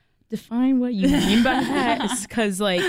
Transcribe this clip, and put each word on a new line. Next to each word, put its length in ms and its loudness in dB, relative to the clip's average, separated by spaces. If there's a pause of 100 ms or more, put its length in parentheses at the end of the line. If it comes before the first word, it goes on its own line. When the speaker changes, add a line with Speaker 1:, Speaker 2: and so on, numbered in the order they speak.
(320)
Speaker 1:
"Define 480 0
what 160 -2
you 140 2
mean 340 2
by 180 0
that." 640 -2
Speaker 2:
<laughs> 60 -16
Speaker 1:
'Cause, 280 -2
like, 300 0